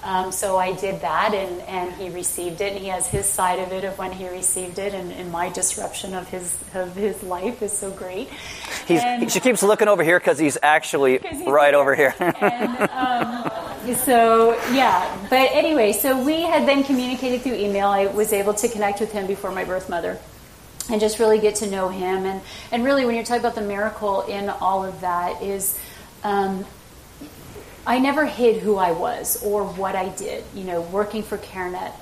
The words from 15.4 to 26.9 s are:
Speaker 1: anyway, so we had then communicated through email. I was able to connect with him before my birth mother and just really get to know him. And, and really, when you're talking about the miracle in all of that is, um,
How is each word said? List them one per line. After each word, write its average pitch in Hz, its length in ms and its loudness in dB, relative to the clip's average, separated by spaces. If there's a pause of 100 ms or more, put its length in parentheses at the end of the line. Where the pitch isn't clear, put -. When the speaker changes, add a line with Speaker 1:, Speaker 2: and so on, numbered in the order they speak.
Speaker 1:
anyway, 294 400 4
so 262 280 2
we 311 220 0
had 320 260 2
then 277 160 4
communicated 254 580 0
through 254 120 -2
email. 202 340 0
I 196 180 4
was 208 260 0
able 202 220 2
to 226 140 0
connect 208 320 -2
with 214 120 -4
him 196 160 -4
before 196 240 -4
my 185 120 -4
birth 185 240 -6
mother 175 300 -4 (720)
and 214 100 0
just 214 200 0
really 220 200 6
get 208 160 2
to 208 140 -2
know 190 180 -2
him. 190 360 -2
And, 190 160 -4 (320)
and 240 120 0
really, 269 220 4
when 233 100 0
you're 233 80 -2
talking 233 160 0
about 233 160 0
the 226 60 -6
miracle 202 600 -2
in 202 280 -4
all 190 340 0
of 190 180 -8
that 180 400 -2
is, 196 340 -4 (480)
um, 196 400 0 (1200)